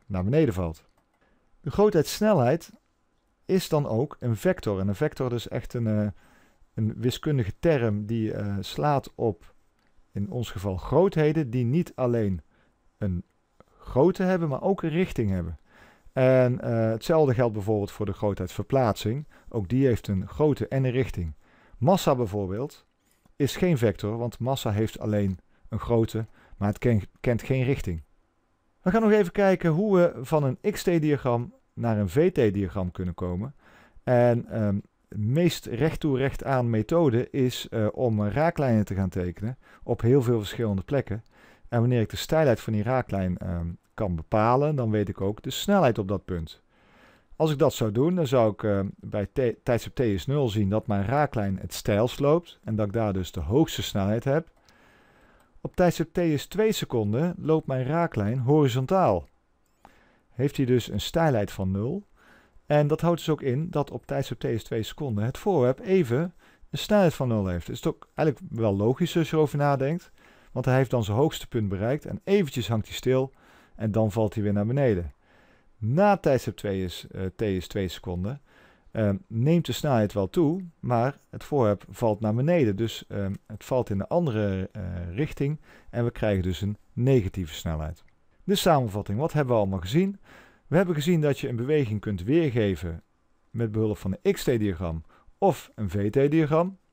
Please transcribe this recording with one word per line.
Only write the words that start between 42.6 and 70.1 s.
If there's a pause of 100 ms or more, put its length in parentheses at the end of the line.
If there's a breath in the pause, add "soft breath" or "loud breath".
die
raaklijn,
ehm, (260)
kan
bepalen,
dan
weet
ik
ook
de
snelheid
op
dat
punt. (720 soft breath)
Als
ik
dat
zou
doen,
dan
zou
ik,
eh, (160)
bij
t-,
tijdstip
t
is
nul
zien
dat
mijn
raaklijn
het
steilst
loopt
en
dat
ik
daar
dus
de
hoogste
snelheid
heb. (1120 soft breath)
Op
tijdstip
t
is
twee
seconden
loopt
mijn
raaklijn
horizontaal. (1000 soft breath)
Heeft
hij
dus
een
steilheid
van
nul. (580 soft breath)
En
dat
houdt
dus
ook
in
dat
op
tijdstip
t
is
twee
seconden
het
voorwerp
even (360 soft breath)
een
snelheid
van
nul
heeft.
Is
het
ook
eigenlijk
wel
logisch
als
je
erover
nadenkt. (400 soft breath)